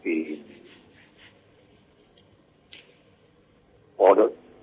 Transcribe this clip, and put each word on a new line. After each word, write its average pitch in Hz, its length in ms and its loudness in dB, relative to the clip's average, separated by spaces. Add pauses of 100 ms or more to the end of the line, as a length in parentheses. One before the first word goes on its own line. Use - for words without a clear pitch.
eh, 78 360 -8 (3500)
por, 101 380 4 (300)